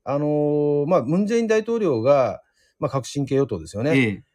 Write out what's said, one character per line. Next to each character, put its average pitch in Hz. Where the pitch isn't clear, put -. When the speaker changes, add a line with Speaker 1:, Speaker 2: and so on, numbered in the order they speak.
Speaker 1:
あ 135
の、 147
ま 170
あ、 131
ム 151
ン・ 208
ジ 220
ェ 233
イ 233
ン 226
大 220
統 233
領 139
が、 131
ま 151
あ、 127
革 135
新 143
系 139
与 135
党 98
で 80
す 90
よ 104
ね。 151
Speaker 2:
え 131
え。 95